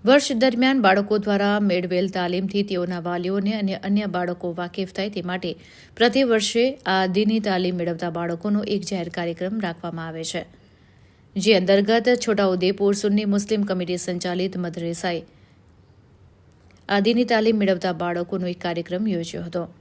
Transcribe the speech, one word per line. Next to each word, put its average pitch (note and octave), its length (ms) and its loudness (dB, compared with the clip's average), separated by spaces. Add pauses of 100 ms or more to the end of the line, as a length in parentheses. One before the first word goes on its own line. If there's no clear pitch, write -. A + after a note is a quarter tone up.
વર્ષ C4+ 320 6
દરમિયાન B3+ 480 2
બાળકો G3+ 340 4
દ્વારા G3+ 440 2
મેળવેલ F3+ 480 0
તાલીમથી F#3 540 -2
તેઓના F3+ 380 -4
વાલીઓને F#3 520 -2
અને G3 260 -2
અન્ય G3+ 300 0
બાળકો F3 440 -4
વાકેફ F3 400 -8
થાય G#3 220 -6
તે F3 80 -6
માટે F3+ 260 -6 (460)
પ્રતિ B3 280 4
વર્ષે A#3 400 2 (220)
આ F#3+ 140 2 (100)
દીની G#3+ 300 2
તાલીમ F3+ 420 -2
મેળવતા E3+ 300 -4
બાળકોનો E3+ 580 -2
એક G3+ 220 -2
જાહેર F3 180 -4
કાર્યક્રમ F3+ 500 -4
રાખવામાં E3+ 480 -8
આવે D#3+ 160 -10
છે, E3+ 220 -8 (920)
જે G3 220 6
અંતર્ગત G#3 640 4
છોટાઉદેપુર G3 760 2
સુન્ની G#3 380 0
મુસ્લિમ G3+ 340 0
કમિટી F3+ 380 -2
સંચાલિત F3+ 580 -4
મદ્રેસાએ E3+ 560 -4 (1700)
આ G3+ 160 2
દીની A#3 260 4
તાલીમ A3 320 4
મેળવતા F3+ 400 0
બાળકોનો F3 540 -4
એક F3+ 100 -8
કાર્યક્રમ F3+ 500 -4
યોજ્યો E3+ 300 -6
હતો. E3+ 220 -6 (120)